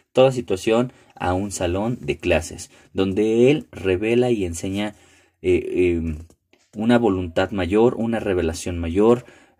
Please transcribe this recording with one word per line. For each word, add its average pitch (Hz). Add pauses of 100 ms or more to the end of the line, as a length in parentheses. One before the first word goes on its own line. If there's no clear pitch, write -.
(120)
toda 131
situación 117 (220)
a 90
un 101
salón 98
de 73
clases, - (240)
donde 107
Él 156
revela 107
y 104
enseña, 98 (480)
eh, 90
eh, 82 (580)
una 117
voluntad 92
mayor, 104
una 113
revelación 87
mayor. 101 (340)